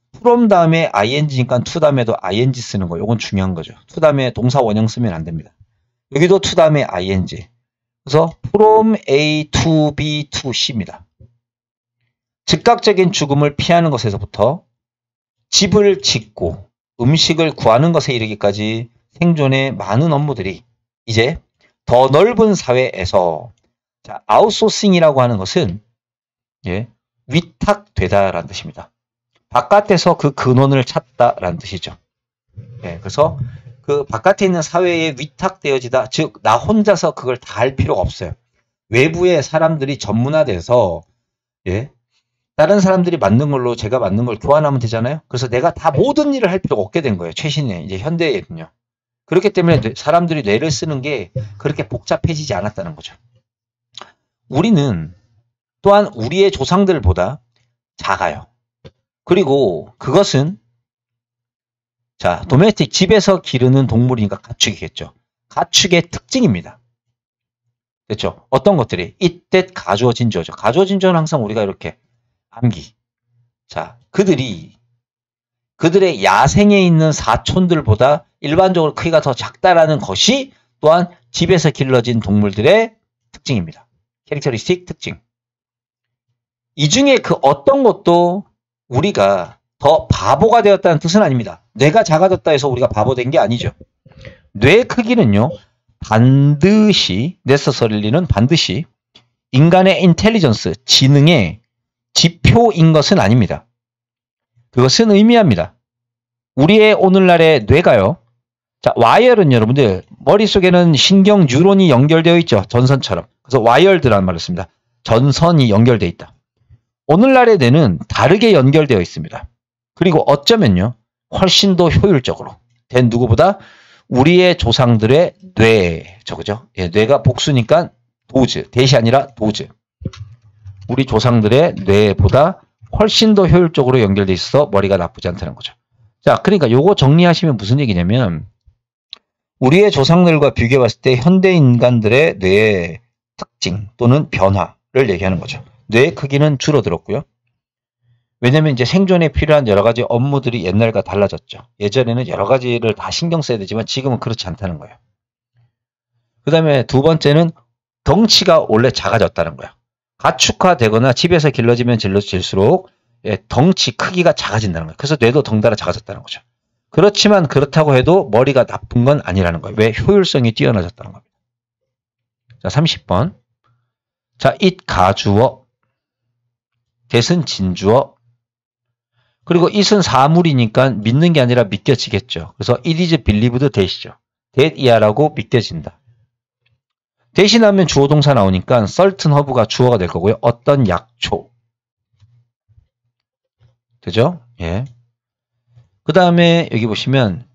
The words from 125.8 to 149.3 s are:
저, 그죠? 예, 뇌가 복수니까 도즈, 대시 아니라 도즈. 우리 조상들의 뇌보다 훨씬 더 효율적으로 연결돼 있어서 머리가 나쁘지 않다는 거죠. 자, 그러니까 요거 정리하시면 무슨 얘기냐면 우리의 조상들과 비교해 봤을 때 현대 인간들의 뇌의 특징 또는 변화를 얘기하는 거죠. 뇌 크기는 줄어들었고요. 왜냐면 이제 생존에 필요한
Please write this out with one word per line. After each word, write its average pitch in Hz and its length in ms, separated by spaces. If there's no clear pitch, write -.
저, - 120
그죠? 104 300
예, 92 100
뇌가 110 340
복수니까 147 680
도즈, - 420
대시 131 260
아니라 117 380
도즈. 107 340
우리 131 180
조상들의 120 680
뇌보다 104 800
훨씬 220 360
더 196 120
효율적으로 151 540
연결돼 98 320
있어서 131 340
머리가 98 300
나쁘지 87 320
않다는 85 260
거죠. - 200
자, - 140
그러니까 175 340
요거 139 240
정리하시면 160 640
무슨 104 240
얘기냐면 95 680
우리의 175 320
조상들과 156 640
비교해 127 240
봤을 120 220
때 131 160
현대 185 380
인간들의 123 840
뇌의 95 640
특징 - 600
또는 127 340
변화를 98 800
얘기하는 95 320
거죠. - 240
뇌 131 260
크기는 143 460
줄어들었고요. 104 640
왜냐면 151 320
이제 127 120
생존에 180 440
필요한 151 380